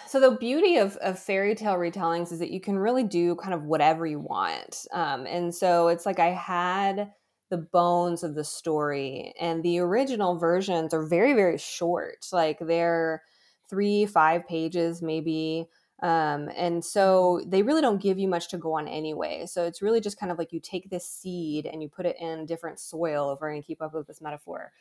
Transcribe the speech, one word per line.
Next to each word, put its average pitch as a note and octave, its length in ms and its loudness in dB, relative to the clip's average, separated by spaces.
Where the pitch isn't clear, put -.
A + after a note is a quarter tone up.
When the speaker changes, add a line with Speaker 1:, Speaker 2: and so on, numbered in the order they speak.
Speaker 1:
so C4+ 140 0
the B3+ 160 8
beauty D#4 400 2
of, G3 220 2
of F#3 200 -4
fairy G3+ 360 0
tale G#3+ 200 -2
retellings E3+ 580 -2
is E3 60 -8
that F3 120 -4
you F#3 100 -6
can G3 180 -2
really A#3+ 260 2
do F3 320 2
kind F#3 160 -8
of D#3 120 -4
whatever D#3 420 2
you D3+ 120 -4
want. E2+ 760 -6
Um, C#3+ 340 -2
and F3 280 -4
so E3+ 340 4
it's E3+ 180 0
like F#3 120 -2
I E3+ 120 4
had F#3 840 -2
the F3 80 -2
bones F3 640 2
of D#3 120 -4
the D3+ 100 -4
story, D3 960 -4
and E3 240 -2
the F3 160 2
original G3 600 2
versions E3+ 560 2
are D#3 120 0
very, G3 280 4
very F3+ 240 4
short. - 760 -4
Like, E3 280 2
they're E3 600 0
three, G#3 380 2
five F3 400 4
pages E3+ 560 -2
maybe. D#3+ 640 -2
Um, D3+ 540 0
and E3+ 280 -2
so F#3 580 4
Speaker 2:
Mm-hmm. - 40 -10
Speaker 1:
they F#3+ 160 2
really D4+ 180 2
don't G#3 220 2
give F#3+ 160 2
you G3 100 0
much E3+ 200 -2
to F3+ 100 -8
go D#3+ 160 -4
on D3+ 140 -4
anyway. D#3 580 -6
So F3 180 -4
it's E3+ 160 -6
really A3 200 2
just G3+ 180 -6
kind F3+ 140 -4
of E3 60 -6
like E3+ 140 -6
you E3 80 -6
take F#3+ 300 -8
this F3 180 -6
seed D#3 580 -6
and D#3 160 -8
you D3 60 -8
put F3 160 -8
it F3 140 -2
in D#3+ 280 -8
different E3 340 -8
soil, D3 520 -2
if C#3 80 -8
we're D#3 100 -4
gonna D3 120 -8
keep - 180 -12
up D#3 140 -8
with D#3 120 -8
this - 140 -20
metaphor, D3+ 600 -12